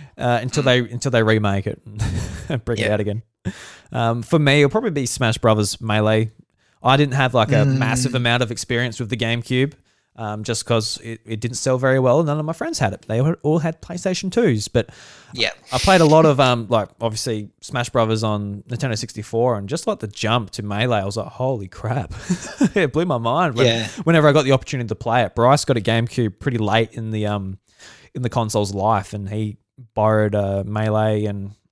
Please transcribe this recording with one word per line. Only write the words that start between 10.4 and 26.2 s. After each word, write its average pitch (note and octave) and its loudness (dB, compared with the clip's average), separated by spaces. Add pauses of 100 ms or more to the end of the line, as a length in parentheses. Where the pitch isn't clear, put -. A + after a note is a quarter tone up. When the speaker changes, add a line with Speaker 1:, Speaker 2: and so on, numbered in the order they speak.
Speaker 1:
just A2+ -4
'cause A2 -2
it, A2+ -12
it A2 -6
didn't A#2+ -6
sell B2+ 0
very C3 2
well C3 4
and E3 0
none D3+ -2
of D3+ -4
my E3 -6
friends D#4+ -6
had G2+ 0
it. - -14
They A2+ -2
all, D#3+ 2
all D3+ 0
had E3 -6
PlayStation F3+ -6
twos, C#3 0
but - -2 (440)
Speaker 2:
Yeah. A2 0 (200)
Speaker 1:
I B2+ 0
played F#3+ 6
a D#3+ 6
lot D#3+ 8
of, C#3+ 4
um, B2 2
like, A2 0 (120)
obviously A2 -4 (120)
Smash B2 -6
Brothers A2+ 0
on G#2 -4
Nintendo A#2+ -4
sixty-four, A2+ -2
and G2 -8
just, D3 -6
like, G#3+ -2
the A2 -8
jump A2 -2
to A2 -10
Melee, G#2+ 0
I F#2+ -2
was G2 -6
like, G#2+ -6
"Holy B2 -6
crap." A#2+ -6 (300)
<laughs> - 0
It D#3+ 2
blew E3 0
my D3 0
mind B2+ 0
when, C3 4
Speaker 2:
Yeah. A2+ 2 (160)
Speaker 1:
whenever D#3+ 6
I C#3+ 8
got C#3+ 4
the C3+ 4
opportunity B2+ 0
to G#2+ -4
play A#2+ 2
it. F#2+ -4
Bryce B2+ 4
got B2+ 2
a G#2+ -2
GameCube A2+ 0